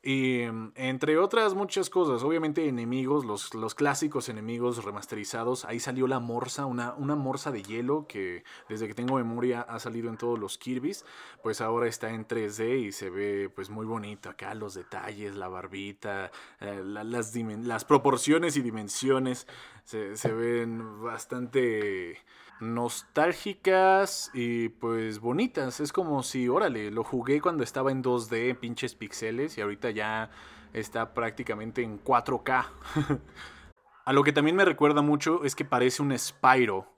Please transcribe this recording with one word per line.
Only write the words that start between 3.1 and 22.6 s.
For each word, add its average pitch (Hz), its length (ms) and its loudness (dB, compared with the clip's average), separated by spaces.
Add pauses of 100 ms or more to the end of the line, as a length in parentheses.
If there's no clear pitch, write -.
los, 104 300 -6
los 110 200 -4
clásicos 143 540 0
enemigos 117 560 -2
remasterizados. 110 800 -4
Ahí 117 160 -6
salió 131 260 0
la 127 140 2
morsa, 120 460 -4
una, 123 280 -4
una 147 220 -2
morsa 139 340 -2
de 110 120 -6
hielo 123 460 -2
que 90 360 -6 (240)
desde 110 180 -4
que 104 80 -8
tengo 127 220 0
memoria 120 460 0
ha 113 180 -8
salido 117 280 -6
en 110 80 -6
todos 120 220 0
los 98 180 -6
Kirby's. 127 480 -6 (380)
Pues 110 180 -2
ahora 117 280 2
está 110 220 -6
en 110 160 -8
tres 107 320 -2
D 117 200 0
y 104 140 -2
se 95 180 -8
ve, 101 420 -2
pues, 95 180 -10
muy 110 160 -8
bonito 104 440 -8
acá, 98 240 -10
los 107 200 -10
detalles, 101 600 -10
la 95 140 -8
barbita, 98 840 -8 (300)
eh, 101 240 -8
la, 104 200 -8
las 113 300 -4
dimen-, 113 300 -4
las 117 200 -2
proporciones 143 720 4
y 139 60 0
dimensiones 123 840 0 (380)
se, 107 320 -6
se 113 160 0
ven 113 680 -2
bastante 113 1160 0 (420)